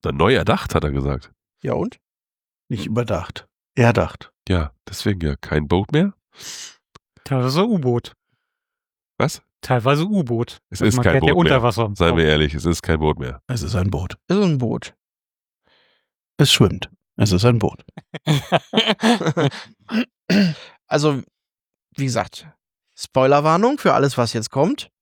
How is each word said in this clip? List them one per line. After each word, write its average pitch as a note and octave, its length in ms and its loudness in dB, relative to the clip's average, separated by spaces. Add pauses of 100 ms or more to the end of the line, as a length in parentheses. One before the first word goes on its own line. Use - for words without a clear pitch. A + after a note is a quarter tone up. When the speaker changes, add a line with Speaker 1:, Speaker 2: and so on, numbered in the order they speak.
Speaker 1:
Na, E2 60 -4
neu D#2+ 240 2
erdacht, - 400 -2
hat - 80 2
er D2 80 -2
gesagt. C#2 400 -4 (320)
Speaker 2:
Ja B2 100 -4
und? F3 260 -6 (680)
Speaker 3:
Nicht A#2+ 160 -8
überdacht. A2 600 -6 (280)
Erdacht. A#2 560 0 (160)
Speaker 1:
Ja, E2+ 240 -2 (160)
deswegen G2 340 -4
ja D2 140 -2
kein D#2 320 -4
Boot F2+ 240 0
mehr. F3+ 220 2 (1080)
Speaker 4:
Teilweise C3 420 0
U-Boot. C3 480 -2 (1040)
Speaker 1:
Was? - 240 -2 (200)
Speaker 4:
Teilweise C#3 440 0
U-Boot. B2 540 -2 (100)
Speaker 1:
Es G2 120 -8
Speaker 4:
Also - 80 2
Speaker 1:
ist G#2 80 2
Speaker 4:
man B2 60 0
Speaker 1:
kein F2+ 100 4
Speaker 4:
fährt C3+ 120 2
ja E3 80 4
Speaker 1:
Boot F3 120 4
mehr. D3+ 100 4
Speaker 4:
unter A#2+ 80 2
Wasser. A2+ 320 0
Speaker 1:
Seien E2+ 200 2
wir E2 100 4
Speaker 4:
Oh. - 20 4
Speaker 1:
ehrlich, D2+ 260 2
es C#2+ 120 -6
ist E2+ 180 0
kein D#2+ 160 0
Boot D#2 200 0
mehr. B1+ 280 -10
Speaker 3:
Es B2 160 -6
ist F#2+ 120 -4
ein F#2+ 140 0
Boot. F2+ 260 -6 (120)
Speaker 2:
Es F3+ 100 0
ist G#3 60 2
ein E3 160 2
Boot. G2 340 -6 (1400)
Speaker 3:
Es C#3+ 160 4
schwimmt. G2 360 2 (280)
Es A2 160 2
ist F#2+ 100 0
ein A#2+ 160 4
Boot. - 240 -4 (420)
Speaker 2:
<laughs> F3+ 1300 0 (1400)
Also, D3 340 0 (760)
wie C#3 100 -4
gesagt, A#2+ 420 -6 (500)
Spoilerwarnung D#3 800 2
für D#3+ 160 0
alles, C3+ 240 2
was A#2 160 0
jetzt A2 180 -4
kommt. E3+ 380 -2 (120)